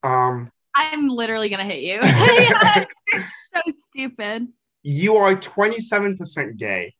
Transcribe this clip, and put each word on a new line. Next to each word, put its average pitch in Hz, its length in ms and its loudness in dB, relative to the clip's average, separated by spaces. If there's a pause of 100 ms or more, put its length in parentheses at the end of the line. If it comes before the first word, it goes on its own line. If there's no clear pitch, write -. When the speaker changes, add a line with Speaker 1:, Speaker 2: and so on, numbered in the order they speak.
Speaker 1:
Um, 127 480 -2 (240)
Speaker 2:
I'm 311 340 0
literally 226 420 -2
gonna 196 140 -4
hit 185 180 -6
you. 185 180 -4
<laughs> - 20 0
Speaker 1:
<laughs> - 80 4 (300)
Speaker 2:
Yeah, 427 440 4 (280)
it's - 160 -6 (260)
so 339 180 -4 (180)
stupid. 240 580 -8 (340)
Speaker 1:
You 165 360 2
are 196 180 6
twenty-seven 202 800 -2
percent 147 400 -8
gay. 98 440 -6